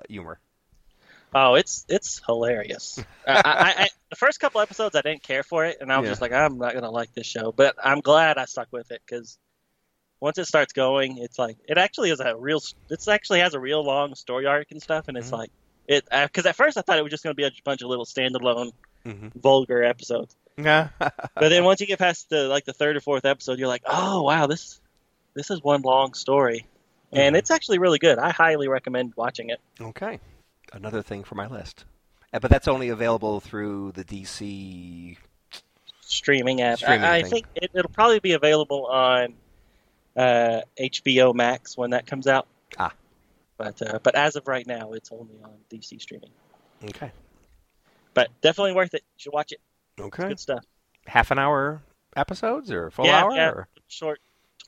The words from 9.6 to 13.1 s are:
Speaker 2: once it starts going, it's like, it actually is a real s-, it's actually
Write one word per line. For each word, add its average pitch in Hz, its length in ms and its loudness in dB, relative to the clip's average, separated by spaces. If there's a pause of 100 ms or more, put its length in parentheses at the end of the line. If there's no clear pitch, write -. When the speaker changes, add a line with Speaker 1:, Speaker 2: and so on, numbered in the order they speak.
Speaker 2:
once 147 200 -4
it 175 80 -6
starts 147 280 2
going, 131 440 0
it's 120 200 -14
like, 117 180 -4 (100)
it 156 120 0
actually 202 320 0
is 139 100 -2
a 123 160 -2
real 139 220 -4
s-, - 160 -10 (160)
it's 160 180 -8
actually 208 320 2